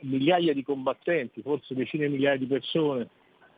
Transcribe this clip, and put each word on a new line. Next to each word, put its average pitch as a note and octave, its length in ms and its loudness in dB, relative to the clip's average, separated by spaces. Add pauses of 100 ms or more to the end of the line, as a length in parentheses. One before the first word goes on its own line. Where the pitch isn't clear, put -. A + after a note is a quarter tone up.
migliaia D3 500 2
di C#3 100 -2
combattenti, C3+ 760 -2
forse C3+ 340 -4
decine C#3 320 -2
di C#3+ 100 0
migliaia C#3 200 4
di C3 80 -4
persone, C3 640 0 (500)